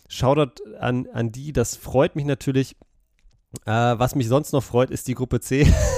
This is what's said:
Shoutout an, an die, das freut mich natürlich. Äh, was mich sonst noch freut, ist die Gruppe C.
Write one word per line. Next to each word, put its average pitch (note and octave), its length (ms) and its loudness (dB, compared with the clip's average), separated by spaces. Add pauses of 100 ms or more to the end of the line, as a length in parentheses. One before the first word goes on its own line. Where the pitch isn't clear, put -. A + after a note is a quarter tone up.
Shoutout C#3 520 0 (180)
an, B2 320 -2
an A#2 200 -4
die, C#3 220 -12
das B2 220 0
freut - 400 0
mich D3 100 -4
natürlich. C3+ 500 -2 (920)
Äh, A2 60 -2
was A#2+ 420 0
mich C3 140 0
sonst C3+ 240 0
noch C#3 120 2
freut, B2 280 0
ist - 160 -8
die B2+ 80 -4
Gruppe B2+ 240 -2
C. C3+ 320 4 (260)